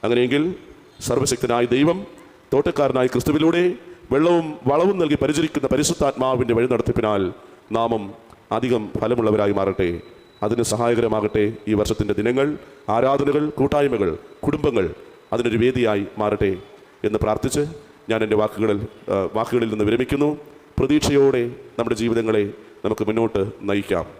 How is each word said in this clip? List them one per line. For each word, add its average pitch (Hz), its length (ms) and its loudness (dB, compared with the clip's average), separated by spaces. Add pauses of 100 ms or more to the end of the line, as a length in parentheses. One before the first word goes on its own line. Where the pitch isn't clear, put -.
അങ്ങനെയെങ്കിൽ 123 380 2 (640)
സർവശക്തനായ 123 580 0 (120)
ദൈവം 160 220 4 (540)
തോട്ടക്കാരനായ 135 640 2
ക്രിസ്തുവിലൂടെ 156 480 2 (500)
വെള്ളവും 165 340 4 (240)
വളവും 175 300 2
നൽകി 147 220 2
പരിചരിക്കുന്ന 147 520 0
പരിശുദ്ധാത്മാവിൻ്റെ 131 800 0
വഴി 120 160 2
നടത്തിപ്പിനാൽ 107 500 0 (540)
നാമും 113 380 -2 (420)
അധികം 117 260 0 (180)
ഫലമുള്ളവരായി 107 580 2
മാറട്ടെ. 95 320 0 (560)
അതിന് 117 260 0
സഹായകരമാകട്ടെ 110 720 0 (260)
ഈ - 100 2
വർഷത്തിൻ്റെ 104 400 -2
ദിനങ്ങൾ, 127 260 2 (500)
ആരാധനകൾ, 139 460 2 (160)
കൂട്ടായ്മകൾ, 135 520 0 (340)
കുടുംബങ്ങൾ 117 420 0 (480)
അതിനൊരു 117 300 0
വേദിയായി 117 400 2 (160)
മാറട്ടെ 104 320 0 (540)
എന്ന് 107 180 0
പ്രാർത്ഥിച്ച് 117 380 -2 (480)
ഞാൻ 113 140 0
എൻ്റെ 107 180 0
വാക്കുകളിൽ, 107 360 0 (360)
ആ, - 20 2 (200)
വാക്കുകളിൽ 117 360 0
നിന്ന് 107 160 0
വിരമിക്കുന്നു. 139 500 0 (400)
പ്രതീക്ഷയോടെ 139 640 4 (360)
നമ്മുടെ 117 240 0
ജീവിതങ്ങളെ 113 420 2 (400)
നമുക്ക് 107 240 -2
മുന്നോട്ട് 110 340 0 (260)
നയിക്കാം. 98 380 0 (140)